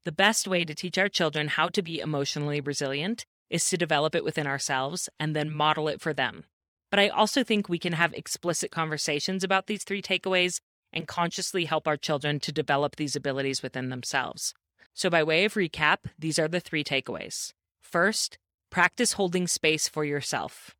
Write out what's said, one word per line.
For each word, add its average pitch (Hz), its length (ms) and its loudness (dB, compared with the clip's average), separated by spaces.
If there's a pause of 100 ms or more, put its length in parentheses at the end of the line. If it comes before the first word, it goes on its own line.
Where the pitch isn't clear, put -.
The 170 60 -4
best 202 360 4
way 180 160 2
to 151 100 -6
teach 180 240 -4
our 196 120 2
children 151 400 0
how 160 180 2
to 196 140 0
be 165 180 -6
emotionally 147 640 -2
resilient 143 640 -4 (240)
is - 200 0
to 185 80 0
develop 156 380 2
it 165 80 2
within 151 240 -2
ourselves 139 640 -2 (100)
and 151 160 -2
then 151 180 -2
model 151 340 2
it 147 120 -4
for 160 140 -4
them. 131 320 -2 (440)
But 202 100 4
I 202 100 6
also 214 340 4
think 208 240 2
we 175 120 0
can 175 140 -2
have 165 200 2
explicit - 580 -4
conversations 156 720 -2
about 190 240 0
these 214 160 -4
three 202 180 -6
takeaways 180 580 0 (320)
and - 160 -8
consciously 175 580 -2
help 156 220 0
our 151 100 2
children 147 440 -2
to - 100 -6
develop 143 440 0
these 147 200 -4
abilities 135 480 -2
within 127 260 -6
themselves. 127 640 -4 (400)
So - 160 0
by 165 140 4
way 160 220 4
of 214 80 0
recap, 165 460 2 (200)
these 156 180 -2
are 160 120 2
the 175 100 0
three 156 240 -4
takeaways. - 680 -4 (280)
First, - 560 0 (320)
practice 180 440 2
holding 180 340 0
space 156 400 2
for 156 160 -4
yourself. 143 760 -4